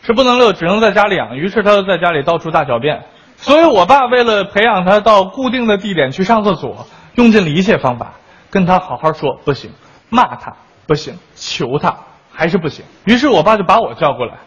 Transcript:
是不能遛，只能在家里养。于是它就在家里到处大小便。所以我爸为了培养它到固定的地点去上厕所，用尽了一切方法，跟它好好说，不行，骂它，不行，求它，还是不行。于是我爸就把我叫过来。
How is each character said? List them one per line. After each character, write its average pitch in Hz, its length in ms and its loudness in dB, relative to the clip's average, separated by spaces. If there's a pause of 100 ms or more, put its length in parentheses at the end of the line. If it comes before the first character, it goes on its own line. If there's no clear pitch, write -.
是 233 120 -2
不 254 100 2
能 247 140 2
遛， 233 160 4
只 165 100 -8
能 196 160 0
在 220 120 2
家 208 120 2
里 202 100 -2
养。 120 220 -6
于 170 140 -4
是 202 120 -2
它 202 100 2
就 202 100 2
在 190 160 -2
家 175 120 0
里 151 120 -2
到 170 160 0
处 165 120 -8
大 156 140 0
小 127 140 -2
便。 143 240 -4 (340)
所 294 240 2
以 330 40 6
我 220 200 4
爸 262 220 4
为 240 180 2
了 214 200 0
培 202 180 -2
养 202 240 0
它 208 140 4
到 208 240 4
固 254 260 -6
定 240 160 -4
的 208 100 0
地 202 160 -6
点 143 180 -2
去 185 140 -4
上 220 180 0
厕 202 120 0
所， 123 320 -12 (300)
用 240 160 6
尽 208 120 4
了 156 60 -4
一 156 100 0
切 190 160 2
方 123 220 -4
法， - 160 -14 (360)
跟 190 140 0
它 185 140 2
好 135 180 -6
好 156 160 -2
说， 151 320 -4
不 143 80 -2
行， 107 200 -10 (360)
骂 233 280 0
它， - 200 -18 (300)
不 - 80 0
行， - 240 -10 (160)
求 139 440 -8
它， 180 200 -4 (340)
还 165 160 -2
是 175 80 -2
不 160 140 -2
行。 - 160 -20 (180)
于 240 140 2
是 294 100 0
我 180 140 2
爸 214 160 2
就 202 60 -4
把 190 140 2
我 175 140 -4
叫 143 220 -2
过 120 100 -6
来。 107 80 -12 (140)